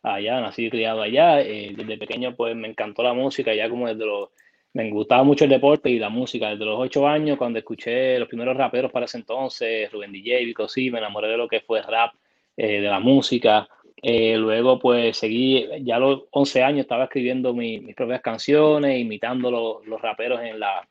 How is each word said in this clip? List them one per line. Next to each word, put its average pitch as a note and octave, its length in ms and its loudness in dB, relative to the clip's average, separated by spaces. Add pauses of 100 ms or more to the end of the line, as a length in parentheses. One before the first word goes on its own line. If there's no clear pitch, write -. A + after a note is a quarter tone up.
Allá, A2 380 -4
nací A2+ 260 -6
y A2 40 -4
criado A2+ 300 -2
allá. C#3+ 400 4
Eh, G#2+ 340 -4
desde A2 220 -10
pequeño, A#2+ 400 -8
pues, A#2 180 -2
me A2+ 140 -10
encantó G#2+ 340 -6
la B2 120 0
música, B2+ 400 -2
ya G#2+ 160 -2
como A#2+ 180 -4
desde A2 160 -6
los, G2+ 260 -4 (440)
me A2 160 -4
gustaba G#2+ 320 4
mucho C#3+ 220 6
el C#3 60 6
deporte C#3 380 4
y B2 100 2
la G#2 120 -2
música. A2+ 400 -4
Desde G#2 160 -8
los A2 120 -4
ocho C3+ 300 0
años, D3+ 300 0
cuando A#2+ 200 -2
escuché B2+ 600 -2
los A#2 100 -4
primeros B2 260 -4
raperos B2+ 380 0
para A#2+ 140 -2
ese A#2+ 120 -12
entonces, A2+ 720 -6
Rubén G2+ 220 -12
D G2 60 -14
J, A#2+ 260 0
Vico A2+ 240 -6
C, C3 220 -2
me A#2+ 80 -4
enamoré G#2+ 300 -4
de A2+ 100 -2
lo A#2+ 100 -2
que A2 120 -2
fue A2 200 -2
rap, A2+ 320 0 (440)
eh, G#2 260 -2
de G2+ 60 0
la G2 100 0
música. A#2 680 4 (360)
Eh, A2+ 340 2
luego, A2+ 440 4
pues, A#2+ 360 4
seguí, B2 500 2 (160)
ya A#2+ 140 -2
a B2 40 2
los C3+ 320 2
once C#3 300 2
años C#3+ 180 2
estaba B2 240 -2
escribiendo B2+ 500 -2
mi, A#2 240 -6
mis G#2 160 -18
propias B2+ 260 -4
canciones, C#3+ 800 2
imitando A#2+ 520 -2
lo-, A2+ 360 -4
los A2 160 -8
raperos A#2 400 -4
en A2 180 -10
la G2 300 -4